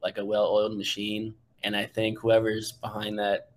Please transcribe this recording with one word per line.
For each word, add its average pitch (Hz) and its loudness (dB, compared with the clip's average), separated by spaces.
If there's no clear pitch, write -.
like 95 -4
a 101 -4
well-oiled 104 2
machine, 107 -4
and 104 -2
I 104 0
think 110 -2
whoever's 113 2
behind 107 -8
that 101 0